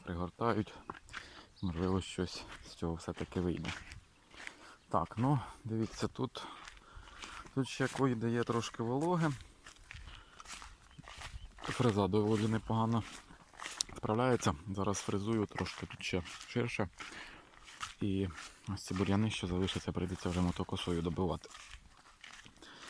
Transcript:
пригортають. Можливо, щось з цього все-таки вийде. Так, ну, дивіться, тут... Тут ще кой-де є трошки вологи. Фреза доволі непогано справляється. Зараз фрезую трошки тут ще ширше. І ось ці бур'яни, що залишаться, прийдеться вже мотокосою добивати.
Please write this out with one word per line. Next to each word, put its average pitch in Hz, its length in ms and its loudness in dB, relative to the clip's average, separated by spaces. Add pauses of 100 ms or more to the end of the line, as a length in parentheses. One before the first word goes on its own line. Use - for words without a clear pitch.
пригортають. 101 680 0 (880)
Можливо, 92 400 2
щось - 440 -2 (200)
з - 80 -16
цього 85 200 -2
все-таки 87 480 -4
вийде. 87 280 0 (1200)
Так, 85 280 2
ну, 131 220 4 (240)
дивіться, 110 440 0
тут... - 400 -6 (1080)
Тут 135 120 2
ще - 200 0
кой-де 120 420 2
є 117 140 2
трошки 117 400 0
вологи. 156 480 4 (2500)
Фреза 104 280 6
доволі 107 400 6
непогано 113 560 4 (920)
справляється. 113 580 4 (200)
Зараз 98 220 2
фрезую 104 480 2
трошки - 400 -4
тут - 180 -8
ще 92 180 0 (260)
ширше. 117 420 0 (1120)
І 98 260 4 (460)
ось 98 100 -4
ці - 100 -4
бур'яни, 98 360 4
що - 180 -2
залишаться, 90 440 2
прийдеться 90 380 0
вже 87 120 4
мотокосою 90 600 2
добивати. 85 480 2 (1400)